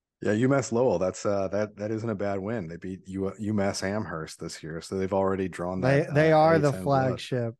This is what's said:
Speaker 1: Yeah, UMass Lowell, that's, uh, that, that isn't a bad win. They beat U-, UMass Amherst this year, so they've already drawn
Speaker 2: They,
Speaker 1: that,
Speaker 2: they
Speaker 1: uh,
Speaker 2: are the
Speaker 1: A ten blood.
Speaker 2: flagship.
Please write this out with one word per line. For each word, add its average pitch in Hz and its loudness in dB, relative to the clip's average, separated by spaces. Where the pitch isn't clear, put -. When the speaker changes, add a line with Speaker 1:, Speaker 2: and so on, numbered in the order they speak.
Speaker 1:
Yeah, 98 0
UMass 127 2
Lowell, 117 2
that's, 92 -2
uh, 98 0
that, 107 -2
that 104 -6
isn't 113 -4
a 107 -2
bad 98 -2
win. 101 -6
They 82 -12
beat 92 -10
U-, 95 -4
UMass 101 0
Amherst 90 -6
this - -12
year, 80 -8
so - -8
they've 95 -2
already 95 2
drawn 87 -6
Speaker 2:
They, 135 4
Speaker 1:
that, 135 -4
Speaker 2:
they 156 6
Speaker 1:
uh, 156 8
Speaker 2:
are 160 6
the 147 4
Speaker 1:
A - 2
ten 185 -4
blood. 135 2
Speaker 2:
flagship. 120 -4